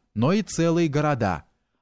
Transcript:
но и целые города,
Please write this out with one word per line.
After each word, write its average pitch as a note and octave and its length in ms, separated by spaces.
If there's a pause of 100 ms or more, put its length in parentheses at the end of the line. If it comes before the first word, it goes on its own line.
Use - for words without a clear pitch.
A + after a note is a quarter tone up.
(120)
но B2+ 220
и G#3 80
целые E3 460
города, C3 560 (380)